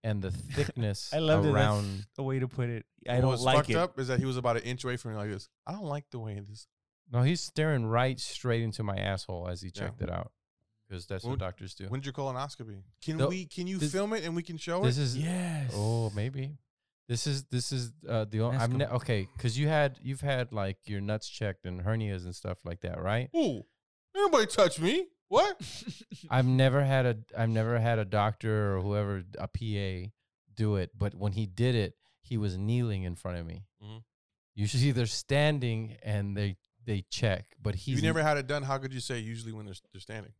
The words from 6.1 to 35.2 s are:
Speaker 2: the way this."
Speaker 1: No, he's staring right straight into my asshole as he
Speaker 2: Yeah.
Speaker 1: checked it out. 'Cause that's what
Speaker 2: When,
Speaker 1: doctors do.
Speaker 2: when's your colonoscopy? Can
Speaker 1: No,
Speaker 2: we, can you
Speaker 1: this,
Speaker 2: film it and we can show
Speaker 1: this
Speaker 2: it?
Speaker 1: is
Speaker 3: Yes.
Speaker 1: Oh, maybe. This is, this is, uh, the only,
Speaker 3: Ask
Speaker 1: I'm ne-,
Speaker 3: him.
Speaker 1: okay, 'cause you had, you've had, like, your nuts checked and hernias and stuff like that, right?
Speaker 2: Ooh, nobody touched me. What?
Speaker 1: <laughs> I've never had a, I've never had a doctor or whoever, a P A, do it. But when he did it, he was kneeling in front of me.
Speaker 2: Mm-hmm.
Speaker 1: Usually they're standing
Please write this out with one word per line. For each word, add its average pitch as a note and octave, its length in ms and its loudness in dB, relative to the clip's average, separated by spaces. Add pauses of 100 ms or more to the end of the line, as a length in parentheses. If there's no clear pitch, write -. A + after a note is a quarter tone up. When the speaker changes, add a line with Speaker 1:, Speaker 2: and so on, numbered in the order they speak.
Speaker 2:
the B2 80 -8
way G#2+ 200 -6
this." G2+ 260 -16 (460)
Speaker 1:
No, A#2+ 120 6
he's E3 180 4
staring D3+ 440 2
right B2 320 2
straight A#2 460 -2
into A2 200 -2
my G2+ 120 -2
asshole F#2 540 -4
as F2 120 -6
he F#2+ 140 -10
Speaker 2:
Yeah. G2+ 120 -8
Speaker 1:
checked - 140 -8
it F#2 80 -2
out. F2 220 -6 (580)
'Cause F2 160 -10
that's G2 200 -8
what A#2+ 60 -2
Speaker 2:
When, C3+ 80 -2
Speaker 1:
doctors F#2 360 -8
do. G2 140 -10
Speaker 2:
when's C3 160 -4
your C#3 80 -8
colonoscopy? B2+ 680 -8 (200)
Can D#3 160 -4
Speaker 1:
No, C3+ 100 4
Speaker 2:
we, F#3 180 -2
can F3+ 220 -6
you F#3+ 100 -4
Speaker 1:
this, D3+ 140 0
Speaker 2:
film G3+ 220 0
it G#3+ 100 -2
and E3 100 -4
we E3+ 80 -2
can E3 140 -8
show E3+ 280 -2
Speaker 1:
this B2 140 4
Speaker 2:
it? D3 40 2
Speaker 1:
is B2+ 160 0
Speaker 3:
Yes. D#3+ 580 -2
Speaker 1:
Oh, A2 360 2
maybe. C3 460 -4 (520)
This A#2+ 180 -2
is, C#3 180 -2
this B2 280 -2
is, B2 180 -4 (160)
uh, A2+ 160 0
the G#2+ 160 -2
only, A#2+ 160 2
Speaker 3:
Ask C3+ 160 2
Speaker 1:
I'm C3 60 0
ne-, C3+ 80 2
Speaker 3:
him. - 80 -4
Speaker 1:
okay, A2 340 0 (100)
'cause A#2+ 200 -2
you D3 100 2
had, D3 340 2
you've C3+ 200 -6
had, C3 320 -2
like, G2 240 -2 (100)
your G2+ 140 -4
nuts G#2+ 260 -2
checked - 380 -6
and F2+ 160 -6
hernias G#2 420 -2
and F2+ 100 -8
stuff F2+ 300 -8
like F2 180 -8
that, F2 200 -6
right? A2 340 0
Speaker 2:
Ooh, C#4 300 2 (500)
nobody E4 300 6
touched F3+ 340 4
me. C#4 280 2 (200)
What? F4+ 320 4
Speaker 1:
<laughs> - 680 -12
I've B2+ 160 4
never C3 400 6
had C3+ 200 4
a, A#2 120 2 (200)
I've A2+ 120 2
never A2+ 300 2
had A2+ 200 2
a G#2+ 60 0
doctor G#2+ 720 2
or F#2 40 0
whoever, G2+ 420 0 (140)
a F#2+ 120 -6
P G#2+ 300 -4
A, F#2+ 340 -4 (420)
do G#2+ 220 2
it. F2+ 200 -2
But G2+ 180 -2
when G2+ 180 0
he A2 140 0
did A#2 280 2
it, G2+ 220 0 (240)
he - 160 -4
was G2+ 200 0
kneeling G#2+ 460 0
in F2 120 -4
front F2+ 240 -6
of E2+ 60 -8
me. F#2 200 -12 (180)
Speaker 2:
Mm-hmm. G#2+ 140 -14 (580)
Speaker 1:
Usually A#2+ 360 4
they're B2 140 2
standing B2+ 960 0